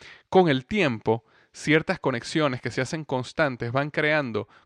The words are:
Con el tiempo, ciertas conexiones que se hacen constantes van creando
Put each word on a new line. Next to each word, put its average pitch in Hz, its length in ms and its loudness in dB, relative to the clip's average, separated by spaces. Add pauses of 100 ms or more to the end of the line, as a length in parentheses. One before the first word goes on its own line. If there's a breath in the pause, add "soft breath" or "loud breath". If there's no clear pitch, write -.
(280 loud breath)
Con 185 220 6
el 131 160 2
tiempo, 120 580 0 (300 soft breath)
ciertas 156 460 0
conexiones 127 600 -2
que 120 120 -8
se 127 100 -4
hacen 156 240 -6
constantes 127 640 -4
van 139 180 -2
creando 143 600 0 (160 soft breath)